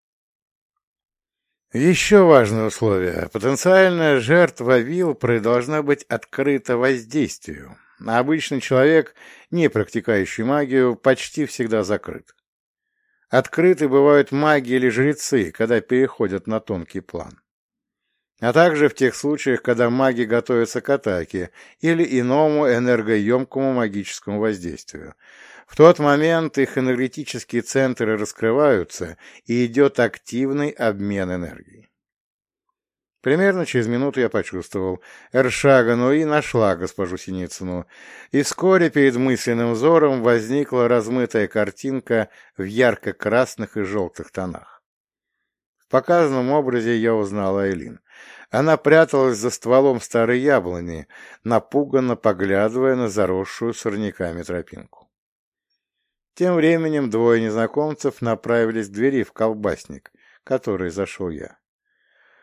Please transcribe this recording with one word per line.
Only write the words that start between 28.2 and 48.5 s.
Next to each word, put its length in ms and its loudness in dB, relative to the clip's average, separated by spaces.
и 200 0
идет 320 2
активный 720 -2
обмен 640 -4
энергией. 560 -12
Примерно 420 0
через 220 -2
минуту 340 -2
я 80 2
почувствовал, 760 -6
Эршага 640 4
Нуи 280 0
нашла 520 0
госпожу 400 -8
Синицыну, 720 -10
и 120 0
вскоре 480 2
перед 260 2
мысленным 560 -2
взором 500 2
возникла 640 0
размытая 600 0
картинка 800 -4
в 60 -6
ярко-красных 1120 -2
и 40 -6
желтых 480 -8
тонах. 520 -12
В 100 -20
показанном 640 0
образе 480 0
я 160 0
узнал 420 -2
Айлин. 440 -4